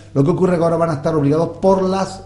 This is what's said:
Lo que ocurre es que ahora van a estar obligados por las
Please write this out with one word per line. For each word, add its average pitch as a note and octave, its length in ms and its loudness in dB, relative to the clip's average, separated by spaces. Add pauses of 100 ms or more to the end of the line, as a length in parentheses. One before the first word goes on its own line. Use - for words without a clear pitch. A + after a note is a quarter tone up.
(140)
Lo C#3 100 2
que D#3+ 80 2
ocurre F3+ 220 0
es E3 60 0
que D#3+ 40 0
ahora E3 140 2
van E3 120 0
a D#3 60 -2
estar D#3 180 -2
obligados D#3 480 0
por F#3+ 220 4
las F#3+ 420 -4